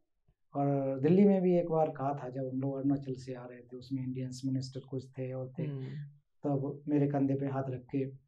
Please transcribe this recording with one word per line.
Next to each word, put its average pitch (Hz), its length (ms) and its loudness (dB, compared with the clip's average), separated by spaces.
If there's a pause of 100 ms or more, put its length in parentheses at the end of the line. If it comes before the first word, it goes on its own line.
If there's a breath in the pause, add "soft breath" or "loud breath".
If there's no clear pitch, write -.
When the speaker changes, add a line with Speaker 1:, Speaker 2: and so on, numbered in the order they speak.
(560)
Speaker 1:
और 139 440 2
दिल्ली 180 240 8
में 190 180 6
भी 180 160 6
एक 170 120 0
बार 160 200 4
कहा 139 240 -2
था, 127 140 -8
जब 131 260 -4
हम 131 60 0
लोग 135 160 -2
अरुणाचल 135 380 0
से 127 200 -10
आ 123 100 -12
रहे 123 140 -16
थे, - 180 -16
उसमें 127 280 -6
इंडियंस 127 420 -6
मिनिस्टर 131 340 -4 (100)
कुछ 131 180 -8 (100)
थे 131 140 -6
और 131 260 -8
थे, 165 40 -2
Speaker 2:
हम्म। 143 200 -4 (640 loud breath)
Speaker 1:
तब 139 440 -2
मेरे 143 180 4
कंधे 139 280 2
पे 139 120 -2
हाथ 135 220 -2
रख 127 120 -6
के 131 300 -4 (180)